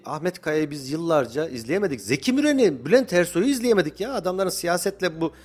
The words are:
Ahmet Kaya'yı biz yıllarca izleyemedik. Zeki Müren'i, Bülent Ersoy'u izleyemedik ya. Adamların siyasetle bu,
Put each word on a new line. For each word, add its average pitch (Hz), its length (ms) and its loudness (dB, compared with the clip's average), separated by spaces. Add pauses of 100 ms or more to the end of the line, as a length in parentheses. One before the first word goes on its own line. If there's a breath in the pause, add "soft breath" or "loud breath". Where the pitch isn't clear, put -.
Ahmet 156 380 -6
Kaya'yı 156 280 0
biz 139 200 -10
yıllarca 156 580 0
izleyemedik. 135 520 -2
Zeki 123 320 -2
Müren'i, 262 540 2
Bülent 240 260 4
Ersoy'u 175 340 2
izleyemedik 226 540 2
ya. 233 120 -6
Adamların 185 380 -2
siyasetle 175 680 -2
bu, 156 120 -2 (120)